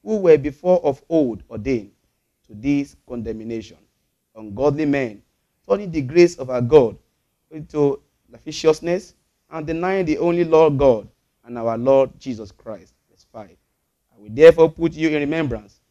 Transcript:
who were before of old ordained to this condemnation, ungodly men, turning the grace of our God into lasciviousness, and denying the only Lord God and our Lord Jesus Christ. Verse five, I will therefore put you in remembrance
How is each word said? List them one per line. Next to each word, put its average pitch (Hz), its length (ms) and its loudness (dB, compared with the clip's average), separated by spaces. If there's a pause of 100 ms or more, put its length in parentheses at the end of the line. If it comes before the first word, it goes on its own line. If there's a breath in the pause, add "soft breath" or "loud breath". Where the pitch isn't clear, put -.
who 214 140 -4
were 170 200 6
before 170 460 -2
of 135 260 -2
old 135 400 -2
ordained 113 420 -6 (560)
to 110 80 -20
this 143 400 -4 (120)
condemnation, 110 680 -12 (580)
ungodly 131 500 -4
men, 131 360 -4 (480)
turning 202 220 -2
the 156 100 -4
grace 170 360 2
of 127 120 -12
our 123 120 -4
God 120 360 4 (540)
into 151 500 -4 (300)
lasciviousness, 156 840 -4 (380)
and 156 160 -12
denying 180 380 -4
the 151 120 -2
only 175 260 -2
Lord 160 340 4
God 117 300 2 (380)
and 120 120 -14
our 113 200 -4
Lord 131 420 2
Jesus 110 320 -12
Christ. - 420 -20 (180)
Verse - 200 -20
five, 101 260 -20 (540)
I 104 100 -20
will 107 100 -20
therefore 160 400 6
put 165 220 -4
you 156 160 -4
in 151 60 -2
remembrance 143 760 -6